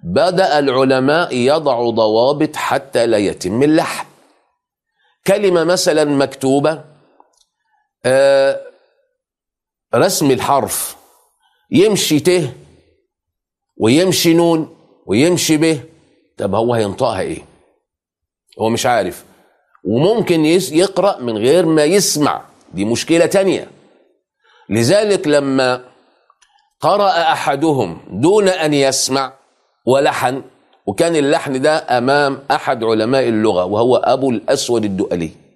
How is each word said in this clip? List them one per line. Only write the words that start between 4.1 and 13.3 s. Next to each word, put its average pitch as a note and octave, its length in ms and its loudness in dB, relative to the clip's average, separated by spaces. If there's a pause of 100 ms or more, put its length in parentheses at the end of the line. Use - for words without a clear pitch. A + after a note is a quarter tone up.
كلمة F#3 380 2
مثلًا E3 400 0
مكتوبة، C#3+ 760 0 (1200)
آه، C#3 560 2 (1300)
رسم D#3 360 0
الحرف B2 680 -2 (760)
يمشي E3+ 500 2
ت E3+ 300 0 (1300)